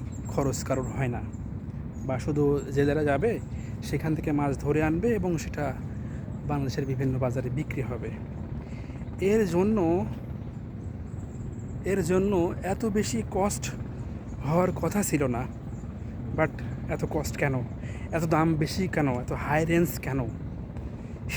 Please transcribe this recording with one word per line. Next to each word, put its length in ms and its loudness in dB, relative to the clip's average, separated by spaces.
খরচ 360 2
কারোর 220 0
হয় 220 0
না, 140 -2
বা 140 0
শুধু 400 4
জেলেরা 300 4
যাবে, 360 4
সেখান 320 0
থেকে 160 0
মাছ 280 2
ধরে 240 2
আনবে 320 4
এবং 220 2
সেটা 360 -2
বাংলাদেশের 380 0
বিভিন্ন 340 0
বাজারে 300 0
বিক্রি 320 -2
হবে। 280 -4
এর 260 6
জন্য, 580 4
এর 180 2
জন্য 500 4
এত 220 -2
বেশি 460 0
কস্ট 400 0
হওয়ার 240 6
কথা 320 0
ছিল 240 2
না, 160 0
but 120 4
এত 200 -2
কস্ট 280 -2
কেন, 160 2
এত 120 2
দাম 320 6
বেশি 320 2
কেন, 220 2
এত 220 0
হাই 340 2
রেঞ্জ 340 4
কেন? 200 -2